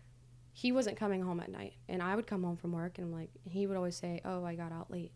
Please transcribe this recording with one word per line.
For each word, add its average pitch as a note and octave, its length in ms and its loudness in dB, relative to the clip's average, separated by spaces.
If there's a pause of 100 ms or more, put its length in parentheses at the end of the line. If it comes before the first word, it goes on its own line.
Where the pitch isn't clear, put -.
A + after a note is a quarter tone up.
(520)
he - 180 2
wasn't A#3+ 280 4
coming G3+ 240 4
home F3+ 180 2
at - 100 -6
night. - 240 -8 (140)
And F3+ 140 0
I F#3 120 2
would A3 120 2
come F#3+ 160 0
home F3 140 2
from F3 160 -2
work, F3 260 -2
and F3 80 -4
I'm E3+ 60 -2
like, D#3+ 180 -6 (180)
he G3 180 2
would G3 100 2
always F3+ 200 2
say, F3 280 -2
"Oh, F3+ 200 0
I E3+ 100 -2
got E3+ 180 -4
out E3 180 -6
late." F3 260 -4